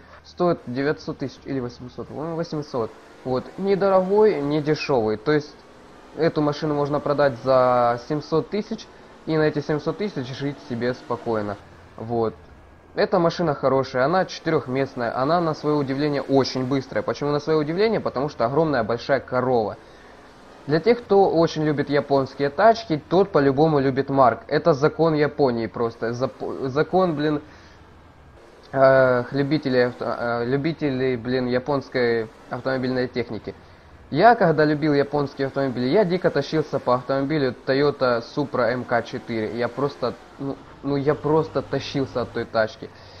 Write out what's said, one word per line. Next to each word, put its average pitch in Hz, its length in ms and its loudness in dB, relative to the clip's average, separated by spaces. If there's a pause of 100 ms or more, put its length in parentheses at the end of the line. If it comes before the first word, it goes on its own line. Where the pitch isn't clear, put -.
(240)
стоит 175 420 0
девятьсот 143 500 -4
тысяч 131 300 -10
или 139 120 -6
восемьсот. 123 500 -10
По-моему, 151 280 -8
восемьсот. 147 540 -4 (340)
Вот. 131 200 -2 (120)
Недорогой, 190 840 2
не 147 180 0
дешевый. 139 560 0
То 147 160 0
есть 147 240 0 (640)
эту 156 240 2
машину 147 320 -2
можно 143 260 0
продать 143 320 2 (100)
за 123 560 4 (120)
семьсот 156 400 -2
тысяч 214 360 -6 (380)
и 156 140 0
на 156 60 4
эти 151 160 0
семьсот 151 360 -4
тысяч 170 400 -6
жить 139 220 -6 (100)
себе 120 240 -2
спокойно. 110 640 -4 (400)
Вот. 113 380 -2 (600)
Эта 196 240 2
машина 170 360 0
хорошая, 131 500 0
она 175 220 0
четырехместная, 131 920 -4
она 151 240 0
на 160 140 0
свое 151 240 0
удивление 143 420 -2
очень 131 460 0
быстрая. 131 360 -2
Почему 143 280 -4
на 147 100 0
свое 156 180 0
удивление? 170 420 0
Потому 123 280 -2
что 120 160 -2
огромная 139 400 2
большая 120 360 -2
корова. 123 580 0 (920)
Для 151 100 4
тех, 226 240 4
кто 196 260 4
очень 156 360 2
любит 143 260 0
японские 139 580 0
тачки, 196 600 2
тот 180 220 2
по-любому 143 500 4
любит 135 300 0
Марк. 131 360 4
Это 151 280 2
закон 156 380 2
Японии 143 540 0
просто. 117 440 -4
Зап-, 120 580 -6
закон, 156 480 0
блин, 147 240 0 (1300)
э, 131 640 4
любителей 135 540 0
авто-, 123 300 -6
э, 120 280 -4
любителей, 131 720 -2
блин, 123 320 -4
японской 123 800 -2 (200)
автомобильной 127 600 -2
техники. 113 480 -8 (560)
Я, 214 240 6
когда 160 280 4
любил 151 300 2
японские 139 540 -2
автомобили, 127 380 -2
я 185 180 2
дико 175 260 0
тащился 147 480 -2
по 123 160 0
автомобилю 135 600 -2 (100)
Toyota 135 560 2
Supra 123 480 -2
М 123 140 -4
К 117 180 0
четыре. 113 560 -6
Я 120 80 0
просто, 127 480 -4 (240)
ну, 139 160 -8 (300)
ну, 139 100 -2
я 143 220 0
просто 151 460 0
тащился 131 600 -4
от 107 120 -10
той 117 100 -4
тачки. 110 440 -2 (320)